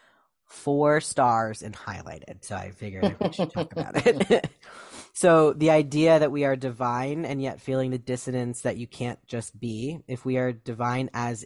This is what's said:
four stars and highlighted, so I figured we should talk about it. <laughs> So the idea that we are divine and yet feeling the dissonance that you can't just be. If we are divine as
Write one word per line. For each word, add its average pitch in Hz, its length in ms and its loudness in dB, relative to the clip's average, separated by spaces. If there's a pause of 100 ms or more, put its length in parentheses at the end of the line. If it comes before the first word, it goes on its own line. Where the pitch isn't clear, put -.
(440)
four 147 560 2
stars 113 600 0
and 104 120 -12
highlighted, 90 680 -14
so 104 100 -10
I 95 160 -8
figured 98 500 -4
we 196 120 -2
should 170 180 -4
talk 160 220 -6
about - 340 -4
it. 156 480 2
<laughs> - 60 -20 (520)
So 160 420 6
the 151 160 4
idea 156 480 6
that 147 120 4
we 143 140 0
are 135 120 2
divine 127 680 -4
and 139 160 -4
yet 131 200 -6
feeling 131 300 -2
the 127 80 -4
dissonance 123 600 -4
that 120 160 -2
you 117 100 -10
can't 120 400 -8
just 117 320 -10
be. 120 480 -8
If 127 200 -10
we 131 100 0
are 127 160 0
divine 120 640 -4
as 120 320 -6